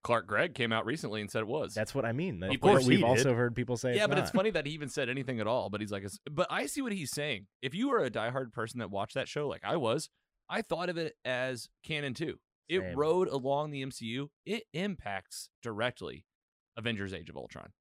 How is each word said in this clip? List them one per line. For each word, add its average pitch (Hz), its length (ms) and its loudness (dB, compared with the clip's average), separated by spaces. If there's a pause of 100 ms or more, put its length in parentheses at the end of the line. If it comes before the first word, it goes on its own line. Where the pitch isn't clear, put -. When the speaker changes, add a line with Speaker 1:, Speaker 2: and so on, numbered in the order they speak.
Speaker 1:
Clark 113 240 0
Gregg 113 260 0
came 117 180 0
out 110 140 2
recently 110 360 -4
and 104 80 -6
said 113 120 -2
it 107 60 -2
was. 110 260 -2
Speaker 2:
That's 107 220 -2
what 131 100 0
I 117 80 0
mean. 139 260 -2
That, 92 140 -2
Speaker 1:
Of 135 80 -2
course 190 220 10
Speaker 2:
but 127 40 6
we've 123 120 8
Speaker 3:
he - 40 6
Speaker 2:
also 123 260 6
Speaker 3:
did. 123 60 6
Speaker 2:
heard 120 200 2
people 123 220 -2
say 123 180 0
Speaker 1:
Yeah, 208 80 4
Speaker 2:
it's 208 60 4
Speaker 1:
but 196 100 4
it's - 140 -2
Speaker 2:
not. 190 60 4
Speaker 1:
funny 208 120 2
that 160 160 -2
he 151 60 -4
even 147 160 -8
said 131 200 -2
anything 127 320 -2
at 104 60 0
all, 117 240 0
but 104 100 -2
he's 104 100 -4
like, 98 120 -4
"It's," 98 160 -10 (120)
but 151 200 0
I 202 160 -2
see 285 140 -4
what 240 120 -2
he's 165 180 -6
saying. 139 360 -2 (160)
If 127 120 -4
you 240 140 0
were 233 140 4
a 131 80 2
diehard 120 420 -2
person 113 260 -6
that 104 120 -4
watched 101 240 -4
that 135 120 -2
show 147 200 -4
like 92 180 -6
I 117 100 0
was, 139 340 0 (380)
I 202 140 -2
thought 175 280 -2
of 170 80 -2
it 160 180 -4 (100)
as 127 420 -2 (160)
canon 147 300 -4
too. 156 260 -4 (300)
It 175 120 2
Speaker 2:
Same. 180 140 -4
Speaker 1:
rode 160 320 4
along 139 440 0
the 139 100 -6
M 135 100 -6
C - 140 -10
U. 131 240 -4 (160)
It 214 260 -4
impacts 147 800 -6 (140)
directly 107 640 -4 (520)
Avengers 107 360 -2
Age 85 160 -10
of 76 60 -12
Ultron. 64 460 -14